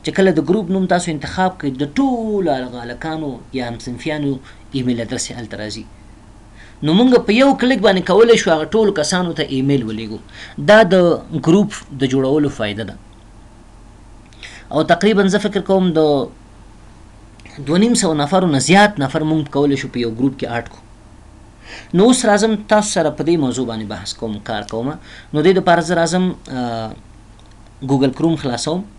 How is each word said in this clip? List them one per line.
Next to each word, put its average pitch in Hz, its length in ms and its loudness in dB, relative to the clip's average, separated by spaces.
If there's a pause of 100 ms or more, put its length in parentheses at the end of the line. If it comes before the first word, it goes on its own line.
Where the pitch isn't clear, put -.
چې 160 140 -6
کله 190 140 4
د 151 180 0
ګروپ 190 260 -2
نوم 190 180 -2
تاسو 175 180 -2
انتخاب 180 400 -4 (100)
کړئ، 143 180 -4
د 147 40 -2 (140)
ټولو 220 540 -2
هغه 123 320 -8
هلکانو 151 480 -10 (220)
یا 123 160 -8
هم 117 180 -12
صنفیانو 139 480 -6 (360)
ایمیل 123 300 -4
ادرس 120 300 -8
یې 117 80 -14
هلته 107 180 -14
راځي. 107 260 -12 (1000)
نو 151 100 2
مونږ 240 380 4
په - 20 -
یو 269 200 6
کلیک 254 280 0
باندې 190 200 4 (120)
کولی 226 240 6
شو 185 140 0
هغه 156 140 0 (120)
ټولو 214 140 4 (100)
کسانو 175 320 -2
ته 160 100 -4
ایمیل 135 460 0
ولېږو. 110 280 -10 (540)
دا 214 120 8
د 185 120 2 (520)
ګروپ 202 220 4 (300)
د 135 60 0
جوړولو 135 440 0 (120)
فایده 104 220 -6
ده. 98 120 -12 (1800)
او 151 120 0
تقریباً 196 440 4
زه 196 100 2
فکر 202 300 -2
کوم 190 180 4 (120)
د - 20 4 (1700)
دوه 160 100 0
نیم 233 160 4
سوه 170 200 0
نفرو 175 340 0
نه 139 120 2
زیات 202 400 4
نفر 143 220 -2
مونږ 156 280 -2
کولی 143 260 2
شو 139 120 -8
په 123 120 -8
یو 117 200 -2
ګروپ 135 200 0
کې - 80 -6 (100)
اډ 117 140 -6
کړو. - 100 -20 (1120)
نو 180 100 4
اوس 247 220 4
راځم 208 280 2 (140)
تاسو 214 240 2
سره 160 180 0
په 143 140 -6
دې 170 140 2
موضوع 127 280 -2
باندې 110 280 -8
بحث 95 200 -12
کوم، 107 240 -8 (120)
کار 104 220 -6
کومه. 120 220 -6 (400)
نو 147 100 0
دې 185 160 6
دپاره 170 220 4
زه 165 140 -2
راځم، 170 300 0 (240)
آه، 117 420 -6 (960)
ګوګل 135 280 2
کروم 160 180 0
خلاصوم. 147 480 -6 (160)